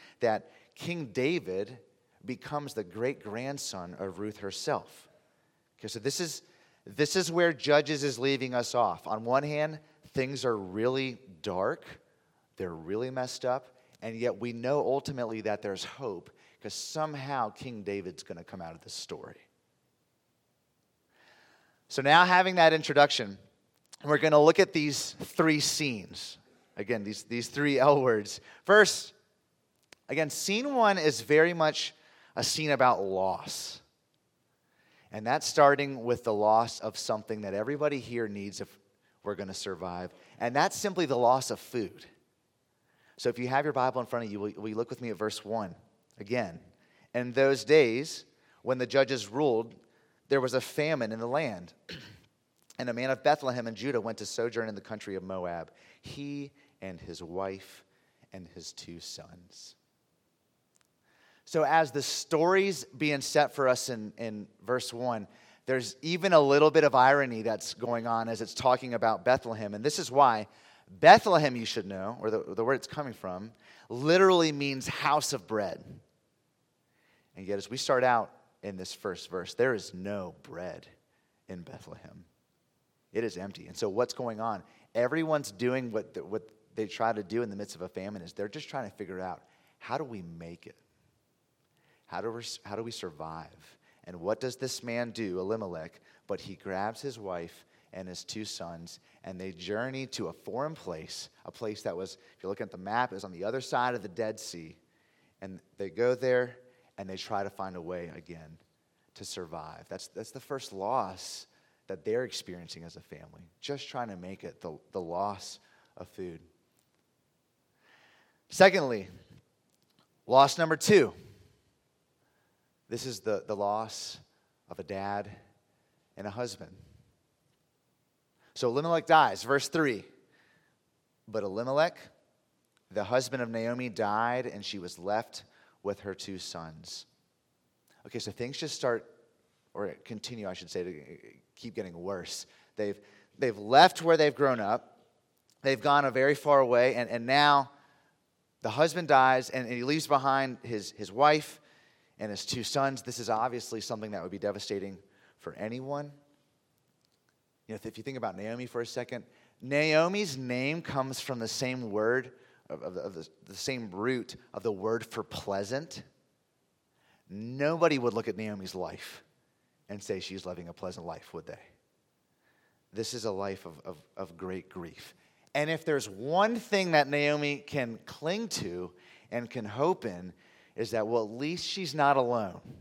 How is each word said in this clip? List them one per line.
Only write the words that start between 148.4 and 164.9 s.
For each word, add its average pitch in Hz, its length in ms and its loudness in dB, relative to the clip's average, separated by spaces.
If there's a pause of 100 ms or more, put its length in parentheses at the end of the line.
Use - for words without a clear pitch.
the 113 80 -2
husband 160 380 2
dies, 131 420 6
and, 127 160 -4
and 123 100 -6
he 120 80 -4
leaves 151 220 0
behind 135 560 2
his, 110 300 -6
his 95 200 -12
wife 147 480 4 (600)
and 107 100 -6
his 98 140 -8
two 120 200 -6
sons. 135 380 -2
This 123 180 -10
is 110 100 -6
obviously 117 500 -4
something 107 320 -8
that 90 100 -8
would 90 80 -8
be 98 80 -10
devastating 98 600 -6 (400)
for - 160 -14
anyone. 135 580 -8 (1500)
You 110 60 -10
know, 107 40 -8
if, 104 100 -12
if 110 120 -12
you 113 60 -12
think 135 120 -8
about 107 200 -4
Naomi 117 300 -8
for 120 140 -4
a 117 60 -4
second, 123 380 -8 (360)
Naomi's 156 760 2
name 131 440 -2
comes 135 400 -4
from 127 180 -6
the 113 100 -4
same 127 420 -4
word, 120 420 0 (380)
of, 71 120 -10
of, 90 140 -8
of 90 180 -8
the, 80 140 -12 (180)
the 98 100 -18
same 120 340 -6
root 113 460 -4 (180)
of 101 80 -8
the 110 100 0
word 110 340 -2